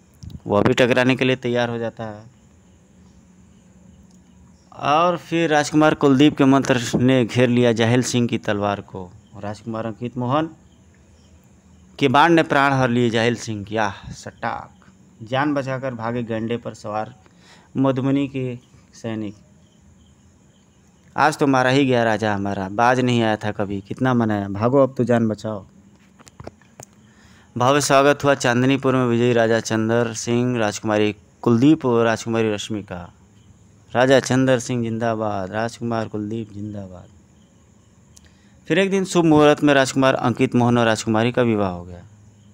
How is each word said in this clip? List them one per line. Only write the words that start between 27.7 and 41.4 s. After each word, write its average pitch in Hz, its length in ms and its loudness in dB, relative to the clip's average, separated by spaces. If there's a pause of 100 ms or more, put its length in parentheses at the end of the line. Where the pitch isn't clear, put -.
स्वागत 139 420 4
हुआ 143 100 4
चांदनीपुर 131 640 2
में 131 100 2
विजयी 120 280 2
राजा 113 260 2
चंदर 113 540 -2
सिंह, 120 460 -2
राजकुमारी 107 560 -2 (260)
कुलदीप 135 440 2
और 117 200 2
राजकुमारी 113 480 -2
रश्मि 104 300 -10
का। 87 300 -16 (840)
"राजा 131 240 4
चंदर 131 400 2
सिंह 120 240 -6
जिंदाबाद, 110 680 -4
राजकुमार 113 560 -6
कुलदीप 107 460 -8
जिंदाबाद।" 98 540 -14 (1600)
फिर 160 120 0
एक 196 100 0
दिन 190 160 0
शुभ 175 200 0
मुहूर्त 151 380 6
में 147 100 4
राजकुमार 131 400 2
अंकित 127 420 0
मोहन 120 220 2
और 120 80 2
राजकुमारी 110 460 0
का 127 100 0